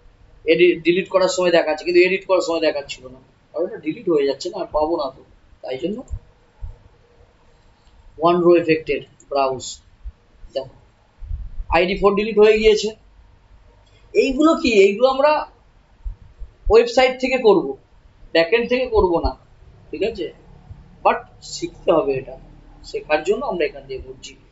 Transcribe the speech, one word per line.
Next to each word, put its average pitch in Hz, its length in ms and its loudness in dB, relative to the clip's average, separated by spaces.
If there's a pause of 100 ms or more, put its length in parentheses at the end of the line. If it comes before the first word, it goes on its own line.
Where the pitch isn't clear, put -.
(460)
এডি-, 165 360 2
delete 175 280 0
করার 185 180 2
সময় 180 240 0
দেখাচ্ছে, 156 340 0
কিন্তু 175 160 4
edit 185 240 0
করার 185 160 2
সময় 170 180 -4
দেখাচ্ছিল 143 480 -4
না, 127 120 -20 (340)
কারণ 165 140 -6
এটা 220 100 -12
delete 180 320 -8
হয়ে 147 160 2
যাচ্ছে 139 240 -4
না, 190 80 -12
আর 170 140 -8
পাবো 156 260 -2
না 139 120 -4
তো, - 140 -20 (380)
তাই 131 160 -10
জন্য। 208 260 -8 (2250)
One 170 220 4
row 175 200 6
affected, 151 400 -2 (280)
browse। 131 480 -4 (760)
দেখো, - 300 -12 (840)
আইডি 180 280 0
four 202 180 2
delete 214 220 -2
হয়ে 214 220 6
গিয়েছে। 214 360 2 (1160)
এইগুলো 269 420 2
কি? 247 140 -2
এইগুলো 208 400 4
আমরা 285 380 0 (1200)
website 254 520 2
থেকে 262 160 -2
করব, 165 400 2 (560)
backend 190 360 2
থেকে 254 160 0
করব 185 340 0
না, - 160 -4 (560)
ঠিক 156 120 -6
আছে? 202 300 -6 (680)
But 233 140 2 (240)
শিখতে - 500 -6
হবে 147 220 2
এটা, 127 240 -10 (480)
শেখার 151 380 -4
জন্য 220 220 -2
আমরা 180 200 -4
এখান 139 220 -10
দিয়ে 131 120 -12
করছি। 131 360 -20 (160)